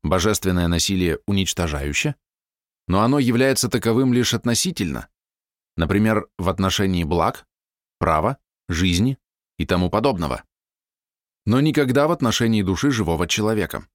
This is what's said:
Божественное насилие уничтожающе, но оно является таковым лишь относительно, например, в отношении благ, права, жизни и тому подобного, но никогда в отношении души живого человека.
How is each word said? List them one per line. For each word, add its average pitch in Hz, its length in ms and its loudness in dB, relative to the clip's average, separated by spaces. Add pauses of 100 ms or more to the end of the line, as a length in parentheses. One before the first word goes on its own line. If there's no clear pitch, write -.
Божественное 90 640 0
насилие 85 580 0
уничтожающе, 85 880 -2 (720)
но 95 140 2
оно 127 160 2
является 127 500 2
таковым 120 460 2
лишь 120 220 2
относительно, 95 760 -4 (680)
например, 104 640 0
в 90 120 -2
отношении 95 540 0
благ, 82 440 -2 (500)
права, 80 400 0 (320)
жизни 92 480 0 (400)
и - 80 -4
тому 90 240 0
подобного, 92 540 -2 (1040)
но 123 140 4
никогда 143 460 2
в 170 40 0
отношении 113 500 0
души 95 300 0
живого 85 360 0
человека. 104 680 -4